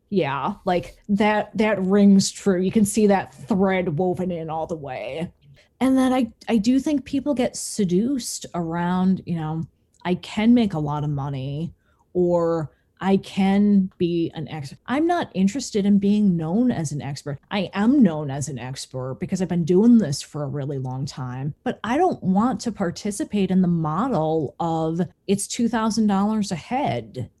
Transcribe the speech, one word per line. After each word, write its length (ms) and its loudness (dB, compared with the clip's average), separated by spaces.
yeah, 440 -2
like, 320 -2
that, 480 2
that 260 0
rings 480 6
true. 300 0
You 100 0
can 140 4
see 220 2
that 280 2
thread 640 0
woven 320 -2
in 200 -8
all 160 -6
the 100 -8
way. 560 -10
And 160 2
then 160 2
I, 180 0
I 120 2
do 200 2
think 280 -2
people 260 -4
get 240 -2
seduced 880 -2
around, 680 0
you 120 -4
know, 280 -4
I 120 0
can 360 0
make 220 2
a 40 -2
lot 260 -4
of 60 -2
money, 640 -6
or 580 0
I 140 4
can 800 2
be 380 0
an 140 -8
expert. 360 -10
I'm 220 -2
not 260 -2
interested 540 0
in 120 6
being 380 4
known 340 0
as 220 -4
an 80 -6
expert. 380 -8
I 220 -4
am 300 4
known 280 2
as 200 -6
an 80 -8
expert 600 -10
because 220 -4
I've 80 -2
been 160 0
doing 320 6
this 240 2
for 220 -8
a 60 -4
really 280 -6
long 300 -6
time, 480 -8
but 180 -6
I 140 -2
don't 260 0
want 380 2
to 120 -6
participate 800 -4
in 120 4
the 60 2
model 920 0
of 400 -2
it's 200 0
two 200 -2
thousand 420 0
dollars 440 0
a 40 -4
head 760 -6